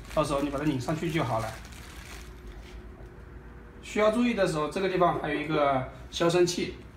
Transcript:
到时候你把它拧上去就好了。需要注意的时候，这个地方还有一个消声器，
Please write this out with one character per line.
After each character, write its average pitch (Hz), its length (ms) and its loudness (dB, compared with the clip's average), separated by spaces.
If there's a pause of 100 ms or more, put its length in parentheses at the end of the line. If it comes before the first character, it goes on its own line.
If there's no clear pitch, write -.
(120)
到 151 120 4
时 143 80 -2
候 139 100 2
你 147 80 0
把 135 80 -2
它 147 60 -2
拧 131 160 2
上 160 180 -2
去 175 100 0
就 156 140 0
好 117 160 0
了。 110 80 -2 (2250)
需 - 200 -2
要 214 100 6
注 240 120 4
意 240 120 4
的 196 120 4
时 160 120 0
候， 151 100 2
这 170 140 -4
个 196 40 2
地 185 120 2
方 170 200 6
还 151 120 -4
有 147 100 0
一 147 80 -4
个 139 400 4 (220)
消 170 180 2
声 175 180 6
器， - 280 -2 (220)